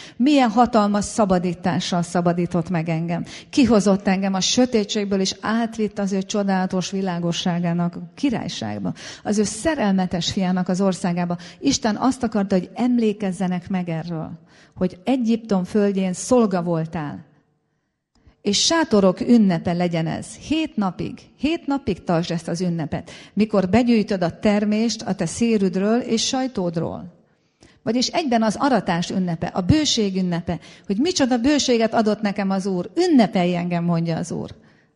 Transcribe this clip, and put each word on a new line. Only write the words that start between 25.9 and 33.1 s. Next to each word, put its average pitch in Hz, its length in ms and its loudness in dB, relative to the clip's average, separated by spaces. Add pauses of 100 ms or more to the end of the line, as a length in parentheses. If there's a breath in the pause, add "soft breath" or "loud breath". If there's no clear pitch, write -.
és 226 280 -2
sajtódról. 175 840 -4 (720 soft breath)
Vagyis 240 240 0
egyben 240 360 0
az 220 160 2
aratás 190 500 0
ünnepe, 180 380 -2
a - 140 -4
bőség 208 540 2
ünnepe, 180 440 -2 (260 loud breath)
hogy 196 120 -4
micsoda 262 400 2
bőséget 233 560 2
adott 214 280 2
nekem 196 280 -2
az 190 160 -2
Úr. 185 300 -2
Ünnepelj 226 600 4